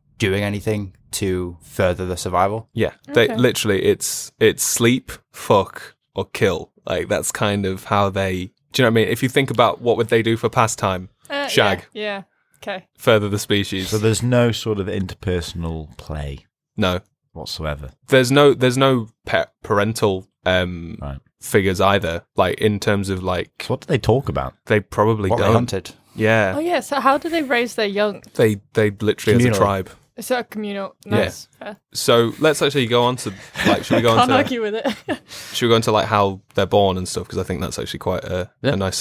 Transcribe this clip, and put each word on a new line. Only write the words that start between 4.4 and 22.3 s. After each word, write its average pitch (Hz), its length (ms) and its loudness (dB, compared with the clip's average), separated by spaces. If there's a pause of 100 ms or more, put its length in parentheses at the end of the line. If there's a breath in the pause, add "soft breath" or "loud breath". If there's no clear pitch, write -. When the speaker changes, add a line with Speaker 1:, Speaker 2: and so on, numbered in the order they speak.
Speaker 2:
sleep, 120 480 0 (200)
fuck, - 640 -2 (200)
or 98 100 -6
kill. 92 460 -2 (140)
Like, 90 220 -4
that's 98 240 -2
kind 101 340 -2
of 95 200 -6
how 101 260 2
they, 95 400 -4 (200)
do 135 100 0
you - 20 6
know 113 60 6
what 113 120 4
I - 40 4
mean? - 40 0
If 117 140 -2
you 127 60 0
think 135 200 0
about 113 320 2
what 117 160 2
would 113 120 0
they 117 120 4
do 113 160 2
for 113 120 -2
pastime, 98 600 0 (200)
Speaker 3:
Uh, 285 180 -4
Speaker 2:
shag. 101 460 2
Speaker 3:
yeah, 208 100 -12
yeah. 202 180 -8 (560)
Okay. - 100 -18 (100)
Speaker 2:
Further 107 300 2
the 101 120 -2
species. 98 500 -2
Speaker 4:
So 107 80 0
there's 110 260 0
no 120 300 4
sort 110 260 -4
of 92 80 -4
interpersonal 85 1120 -6
play 71 480 -12 (320)
Speaker 2:
No. 90 240 0 (320)
Speaker 4:
whatsoever. 73 560 -10 (180)
Speaker 2:
There's 131 240 4
no, 143 220 8
there's 127 240 2
no 131 320 2 (160)
pa-, - 220 -2 (160)
parental, 101 640 0 (180)
um, 90 560 -2
Speaker 4:
Right. 69 180 -10 (220)
Speaker 2:
figures 95 400 2
either. 95 420 2 (120)